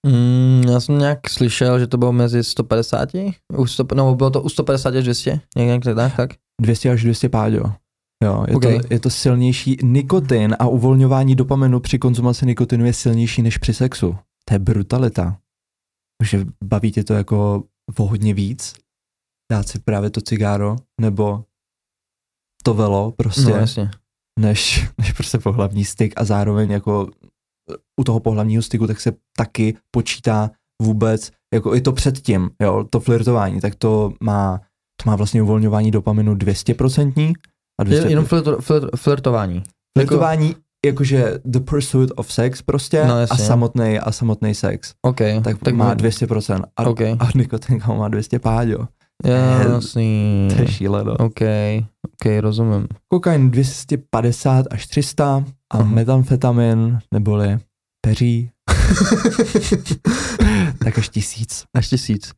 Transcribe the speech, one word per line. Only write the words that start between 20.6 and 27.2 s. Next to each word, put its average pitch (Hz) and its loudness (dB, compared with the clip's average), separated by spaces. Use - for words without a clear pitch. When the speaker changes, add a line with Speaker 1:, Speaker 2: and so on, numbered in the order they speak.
Speaker 2:
nebo 104 -2
to 117 2
velo 104 0
prostě, 123 0
Speaker 1:
No, 104 2
jasně. 107 -2
Speaker 2:
než, - 0
než - 0
prostě - -4
pohlavní 101 -2
styk - -2
a 117 -2
zároveň 104 0
jako 101 -2